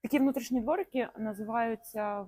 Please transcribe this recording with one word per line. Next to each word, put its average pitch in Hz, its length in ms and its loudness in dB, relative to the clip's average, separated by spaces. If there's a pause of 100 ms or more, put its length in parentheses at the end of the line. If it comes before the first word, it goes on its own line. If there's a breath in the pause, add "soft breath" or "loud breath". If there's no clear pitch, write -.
Такі 277 160 2
внутрішні 262 420 4
дворики 262 560 0
називаються 214 1120 -2